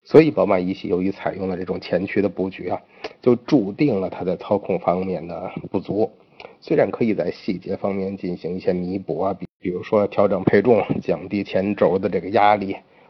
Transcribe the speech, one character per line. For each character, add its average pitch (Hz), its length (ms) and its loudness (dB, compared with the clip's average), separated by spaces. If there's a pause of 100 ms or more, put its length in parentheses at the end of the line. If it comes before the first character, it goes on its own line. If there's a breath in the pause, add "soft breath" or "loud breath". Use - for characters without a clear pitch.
所 151 180 8
以 151 80 2
宝 95 160 2
马 98 120 4
一 90 140 0
系 - 160 -8
由 90 140 0
于 95 80 0
采 - 240 -4
用 95 140 -6
了 92 60 -4
这 90 120 -6
种 90 120 -4
前 98 280 -2
驱 101 160 0
的 98 80 2
布 92 180 -4
局 90 220 -8
啊， 98 100 -4 (400 loud breath)
就 123 160 4
注 113 340 0
定 113 300 0
了 90 80 -2
它 - 160 -10
在 87 120 0
操 - 200 -2
控 98 220 -2
方 92 260 0
面 87 240 -6
的 85 220 -10 (200)
不 101 80 -2
足。 101 320 -2 (520 loud breath)
虽 165 120 -2
然 135 160 2
可 - 140 -2
以 110 80 2
在 87 180 -2
细 92 280 -6
节 92 180 -8
方 98 180 -4
面 98 220 -4
进 90 180 -6
行 90 220 -6
一 - 20 -8
些 92 140 0
弥 90 260 -4
补 82 220 -6
啊， 95 140 -2
比， 90 100 -12 (160)
比 95 80 -6
如 87 140 -6
说 104 240 2
调 101 200 2
整 92 180 0
配 101 180 6
重， 110 200 4 (200)
降 87 260 -4
低 101 160 -2
前 101 320 -2
轴 95 220 2
的 95 100 -2
这 90 140 -2
个 95 80 -10
压 104 260 4
力， 98 180 -4 (360 soft breath)